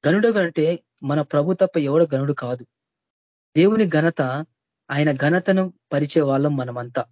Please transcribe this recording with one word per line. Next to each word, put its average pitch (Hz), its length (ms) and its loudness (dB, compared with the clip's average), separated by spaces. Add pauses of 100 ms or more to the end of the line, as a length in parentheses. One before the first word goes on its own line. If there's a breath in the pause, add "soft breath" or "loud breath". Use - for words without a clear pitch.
గనుడగు 214 320 2
అంటే 165 420 0 (220)
మన 143 200 -2
ప్రభు 147 300 0
తప్ప - 260 0
ఎవడో 151 360 2
గనుడు 139 180 -2
కాదు. 123 340 -8 (880)
దేవుని 202 320 4
ఘనత, 160 340 0 (680)
ఆయన 147 220 0
ఘనతను 180 640 0 (180)
పరిచే 147 300 0
వాళ్ళం 143 340 0
మనమంతా. 123 560 -6